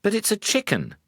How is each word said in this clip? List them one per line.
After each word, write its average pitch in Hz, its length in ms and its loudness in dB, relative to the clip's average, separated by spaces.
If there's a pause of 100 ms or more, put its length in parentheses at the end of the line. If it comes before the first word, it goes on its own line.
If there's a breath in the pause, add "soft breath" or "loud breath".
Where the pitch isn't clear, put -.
But 208 120 2
it's 220 160 0
a 214 60 2
chicken 120 580 -2 (140)